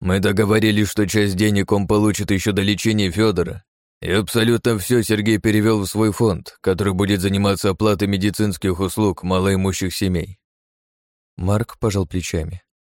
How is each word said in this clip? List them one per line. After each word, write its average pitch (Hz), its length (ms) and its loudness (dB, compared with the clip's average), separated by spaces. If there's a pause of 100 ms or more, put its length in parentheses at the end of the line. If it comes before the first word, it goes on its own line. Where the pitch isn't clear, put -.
Мы 92 200 0
договорились, 104 680 2
что 107 180 0
часть 101 300 0
денег 101 360 0
он 101 140 0
получит 104 440 0
ещё 101 220 0
до 98 100 0
лечения 104 480 0
Фёдора, 90 540 0 (380)
и 85 80 -6
абсолютно 113 680 0
всё 117 240 2
Сергей 107 360 2
перевёл 107 440 2
в 95 40 -2
свой 107 260 0
фонд, - 480 -2
который 98 320 0
будет 98 280 0
заниматься 98 500 0
оплатой 104 380 0
медицинских 98 680 -2
услуг 98 440 0
малоимущих 95 720 0
семей". 92 440 -4 (1000)
Марк 101 420 -2
пожал 98 280 0
плечами. 85 560 -6 (320)